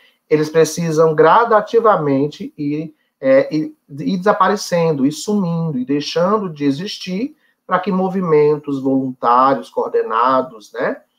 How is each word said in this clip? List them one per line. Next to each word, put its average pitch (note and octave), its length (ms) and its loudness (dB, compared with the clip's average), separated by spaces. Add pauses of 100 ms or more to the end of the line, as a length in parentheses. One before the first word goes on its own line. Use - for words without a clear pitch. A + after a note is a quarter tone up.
(280)
eles D3+ 220 0
precisam D#3+ 640 2
gradativamente F#3 1400 2
ir, D3+ 360 -6 (240)
é, C3+ 360 4
ir, D#3 200 -4 (140)
ir D#3+ 300 -4
desaparecendo, F3+ 880 0
ir D3 60 0
sumindo, E3+ 680 -2
e B2+ 80 -6
deixando F3 640 -2
de C#3+ 160 -4
existir F#3 680 -6 (320)
para F3+ 140 -2
que G3+ 100 -4
movimentos D#3 880 0
voluntários, C3 920 0
coordenados, A#2 1040 -2
né, F3+ 260 -6 (180)